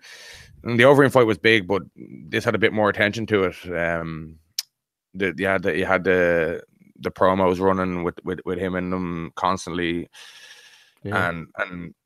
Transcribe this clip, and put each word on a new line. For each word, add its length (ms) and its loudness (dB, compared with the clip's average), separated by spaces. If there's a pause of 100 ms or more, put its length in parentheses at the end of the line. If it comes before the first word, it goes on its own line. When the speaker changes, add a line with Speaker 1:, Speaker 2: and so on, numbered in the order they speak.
(640)
Speaker 1:
and 160 -2
the 60 8
Overeem 260 8
fight 160 6
was 120 0
big, 280 4
but 160 -2 (140)
this 480 -8
had 100 0
a 40 0
bit 140 2
more 180 2
attention 360 0
to 180 2
it. 120 -2 (180)
Um, 640 -4 (800)
the, 220 -2
you 100 -2
had 160 0
the, 140 0
you 100 -2
had 180 0
the, 580 2 (360)
the 120 -6
promos 500 2
running 420 0
with, 220 -4
with, 200 -8
with 140 -6
him 160 -4
in 160 -4
them 460 -6
constantly, 720 -4 (960)
Speaker 2:
Yeah. 280 -2
Speaker 1:
and, 160 -10 (100)
and 380 -10 (120)